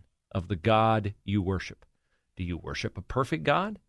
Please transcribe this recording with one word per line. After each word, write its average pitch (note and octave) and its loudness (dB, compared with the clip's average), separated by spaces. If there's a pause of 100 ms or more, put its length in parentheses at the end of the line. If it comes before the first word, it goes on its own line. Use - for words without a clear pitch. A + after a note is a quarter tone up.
(320)
of F2 -4
the G2 -2
God A2 4 (100)
you G2+ 2
worship. F#2 -4 (500)
Do F#2 -6
you F2 -4
worship - -8
a G2 -8
perfect D3+ -4
God? F3+ 0